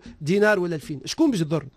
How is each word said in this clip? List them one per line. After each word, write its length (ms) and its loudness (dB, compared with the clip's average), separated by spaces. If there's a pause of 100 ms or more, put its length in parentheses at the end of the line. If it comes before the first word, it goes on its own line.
(200)
دينار 380 2
ولا 160 -2
ألفين. 300 -10
شكون 260 0
باش 100 0
تضر؟ 260 -2 (100)